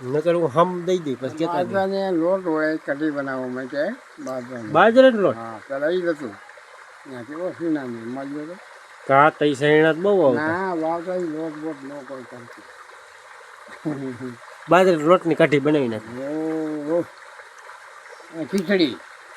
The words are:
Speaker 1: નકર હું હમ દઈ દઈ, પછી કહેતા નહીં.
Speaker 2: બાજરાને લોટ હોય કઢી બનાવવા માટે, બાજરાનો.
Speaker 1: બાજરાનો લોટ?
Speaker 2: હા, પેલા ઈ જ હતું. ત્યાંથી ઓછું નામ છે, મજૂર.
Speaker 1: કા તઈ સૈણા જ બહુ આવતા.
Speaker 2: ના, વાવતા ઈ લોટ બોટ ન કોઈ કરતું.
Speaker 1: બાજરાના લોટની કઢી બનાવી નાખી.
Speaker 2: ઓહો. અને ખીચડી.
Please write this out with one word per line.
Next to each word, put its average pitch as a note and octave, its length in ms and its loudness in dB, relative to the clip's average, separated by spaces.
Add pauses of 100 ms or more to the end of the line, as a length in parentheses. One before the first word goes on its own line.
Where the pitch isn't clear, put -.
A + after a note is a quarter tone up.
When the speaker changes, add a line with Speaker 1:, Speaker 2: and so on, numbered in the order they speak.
Speaker 1:
નકર D3+ 320 0
હું D#3+ 180 0
હમ F3 320 2
દઈ F#3 120 2
દઈ, D3 180 -4
પછી B2 220 -8
કહેતા E3 160 -2
નહીં. C3+ 140 0
Speaker 2:
બાજરાને G3 440 -2
લોટ F3+ 340 0
હોય D#3 320 0
કઢી D3+ 340 -4
બનાવવા C3+ 360 -4
માટે, C#3 480 -4 (240)
બાજરાનો. B2+ 520 -10
Speaker 1:
બાજરાનો A3+ 500 6
લોટ? C#3 140 2
Speaker 2:
હા, A2+ 240 -12 (100)
પેલા C#3+ 200 -2
ઈ F3+ 120 -2
જ E3+ 40 -4
હતું. D3 280 -4 (760)
ત્યાંથી B2+ 240 -14
ઓછું E3 400 -4
નામ C#3 120 -2
છે, A#2 200 -8
મજૂર. C#3+ 500 -8 (520)
Speaker 1:
કા C#3 220 8
તઈ D3 260 2
સૈણા D3+ 360 6
જ D3+ 40 0
બહુ F#3 320 2
આવતા. D3 200 2
Speaker 2:
ના, F3+ 260 -2
વાવતા E3+ 420 -4
ઈ F#3 40 -4
લોટ D#3+ 340 -6
બોટ D3+ 300 -10
ન C3+ 80 -12 (160)
કોઈ C3 160 -12
કરતું. - 2250 -14 (320)
Speaker 1:
બાજરાના F3 340 6
લોટની E3 320 4
કઢી D3 240 4
બનાવી C#3+ 280 2
નાખી. A2+ 340 -8
Speaker 2:
ઓહો. D#3 840 -4 (1300)
અને D#3+ 120 -8
ખીચડી. F3+ 520 0 (400)